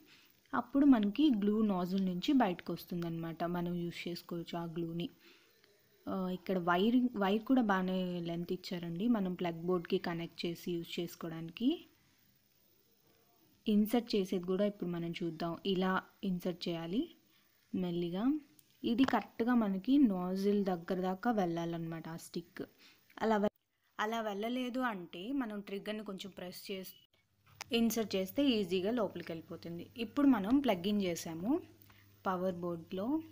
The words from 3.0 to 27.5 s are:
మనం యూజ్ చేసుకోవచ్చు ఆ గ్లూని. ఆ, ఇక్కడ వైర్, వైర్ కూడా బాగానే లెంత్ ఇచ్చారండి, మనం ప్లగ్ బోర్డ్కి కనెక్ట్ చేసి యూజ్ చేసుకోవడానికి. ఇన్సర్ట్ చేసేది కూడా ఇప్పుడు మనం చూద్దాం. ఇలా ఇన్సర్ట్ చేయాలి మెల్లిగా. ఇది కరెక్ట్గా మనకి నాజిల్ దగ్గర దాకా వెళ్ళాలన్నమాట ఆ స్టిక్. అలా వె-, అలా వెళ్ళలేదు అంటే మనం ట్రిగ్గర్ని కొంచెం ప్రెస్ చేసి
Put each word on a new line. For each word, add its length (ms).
మనం 300
యూజ్ 340
చేసుకోవచ్చు 500
ఆ 60
గ్లూని. 460
ఆ, 220
ఇక్కడ 280
వైర్, 600
వైర్ 240
కూడా 200
బాగానే 580
లెంత్ 320
ఇచ్చారండి, 560
మనం 260
ప్లగ్ 280
బోర్డ్కి 360
కనెక్ట్ 480
చేసి 260
యూజ్ 280
చేసుకోవడానికి. 880
ఇన్సర్ట్ 480
చేసేది 300
కూడా 200
ఇప్పుడు 260
మనం 220
చూద్దాం. 340
ఇలా 360
ఇన్సర్ట్ 440
చేయాలి 480
మెల్లిగా. 640
ఇది 200
కరెక్ట్గా 500
మనకి 440
నాజిల్ 640
దగ్గర 360
దాకా 300
వెళ్ళాలన్నమాట 800
ఆ 80
స్టిక్. 460
అలా 160
వె-, 120
అలా 200
వెళ్ళలేదు 600
అంటే 520
మనం 280
ట్రిగ్గర్ని 440
కొంచెం 260
ప్రెస్ 400
చేసి 220